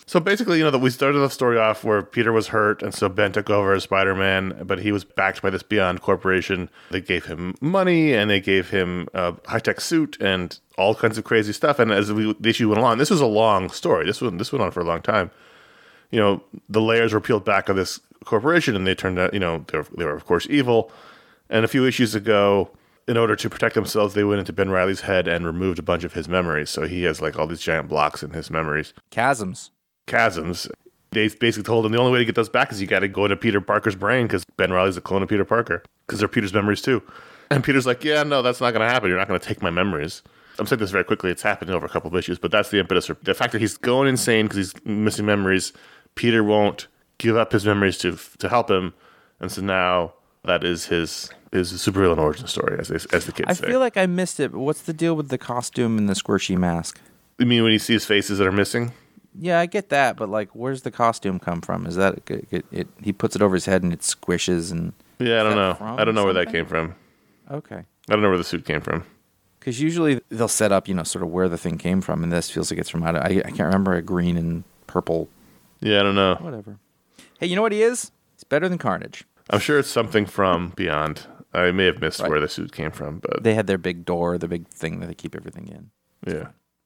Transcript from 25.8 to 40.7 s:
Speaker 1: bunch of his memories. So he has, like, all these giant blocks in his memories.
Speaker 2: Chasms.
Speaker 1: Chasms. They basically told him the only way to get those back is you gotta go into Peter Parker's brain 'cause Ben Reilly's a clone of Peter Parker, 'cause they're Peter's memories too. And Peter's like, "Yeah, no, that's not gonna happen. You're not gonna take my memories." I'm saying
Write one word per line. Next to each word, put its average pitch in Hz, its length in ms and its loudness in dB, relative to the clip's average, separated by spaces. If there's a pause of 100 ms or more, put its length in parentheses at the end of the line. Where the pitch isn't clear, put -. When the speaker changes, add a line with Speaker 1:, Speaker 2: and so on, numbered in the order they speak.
Speaker 1:
bunch 85 200 0
of 85 120 -8
his 78 140 -6
memories. 82 420 0
So - 180 -4
he 87 160 -4
has, 82 180 0
like, 78 160 -4
all 78 80 0
these 82 140 -6
giant 80 280 -2
blocks 73 360 0
in 73 60 -10
his 78 200 -10
memories. 78 420 -4 (180)
Speaker 2:
Chasms. 113 600 -2 (360)
Speaker 1:
Chasms. 87 640 0 (420)
They 110 180 0
basically 117 360 0
told 113 220 2
him 107 60 0
the 113 60 2
only 123 140 4
way 127 60 4
to 123 60 4
get 110 100 -2
those 113 140 0
back 127 240 0
is 101 80 -8
you 98 60 -4
gotta 98 220 0
go 98 160 0
into 101 120 2
Peter 101 240 0
Parker's 104 340 0
brain 110 340 0
'cause 95 160 -2 (120)
Ben 92 160 2
Reilly's 92 240 2
a 90 40 -8
clone 98 220 -2
of 92 60 -4
Peter 101 160 2
Parker, 110 380 -2 (240)
'cause - 120 -6
they're 101 100 2
Peter's 98 260 -2
memories 104 280 2
too. 127 200 0 (480)
And 139 120 2
Peter's 135 240 2
like, 123 160 0
"Yeah, 151 200 2
no, 143 200 2
that's 123 180 0
not 123 120 0
gonna 110 160 2
happen. 120 220 2
You're 90 80 2
not 95 100 -2
gonna 95 100 0
take - 240 -6
my 92 80 0
memories." 85 520 -2 (360)
I'm 107 80 -2
saying 120 140 0